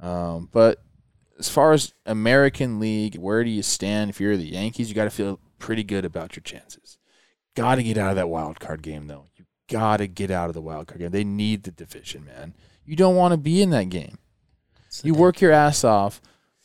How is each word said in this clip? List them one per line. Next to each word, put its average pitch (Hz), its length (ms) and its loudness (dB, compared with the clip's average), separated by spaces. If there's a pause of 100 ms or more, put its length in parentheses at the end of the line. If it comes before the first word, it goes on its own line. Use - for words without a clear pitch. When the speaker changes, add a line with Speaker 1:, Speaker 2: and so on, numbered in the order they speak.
Speaker 1:
Um, 87 520 -8
but 113 300 4 (560)
as 82 100 -8
far 151 240 4
as 143 200 2 (140)
American 120 760 2
League, 107 360 -2
where 98 280 0
do 117 60 -2
you 107 120 -4
stand 104 480 -4
if - 100 -12
you're 101 160 0
the 87 80 -6
Yankees? 104 440 -6
You 104 60 -12
gotta 107 160 -2
feel 98 300 -6 (180)
pretty 110 260 -6
good 98 200 -6
about 82 320 -12
your - 60 -20
chances. - 560 -20 (560)
Gotta 127 280 0
get 113 160 -4
out 98 120 0
of 98 60 -2
that 90 120 -2
wild 80 320 -8
card 78 220 -12
game, 76 260 -14
though. 71 180 -20 (100)
You - 80 -20 (240)
gotta 107 380 0
get 95 240 -6
out 87 180 -2
of 82 60 -10
the 82 80 -12
wild 78 240 -14
card - 140 -18
game. 87 100 -8
They 101 140 -2
need 104 400 -4
the 95 80 -12
division, - 520 -18
man. 69 300 -20 (300)
You 151 120 -10
don't 185 200 4
wanna 180 200 4
be 160 260 2
in 190 80 4
that 110 180 2
game. 90 300 -10 (680)
Speaker 2:
It's - 140 -18
the 147 80 -2
Speaker 1:
You 160 60 2
Speaker 2:
thing. 156 80 6
Speaker 1:
work 180 180 6
your 180 120 8
ass 147 320 6
off, 104 360 2 (440)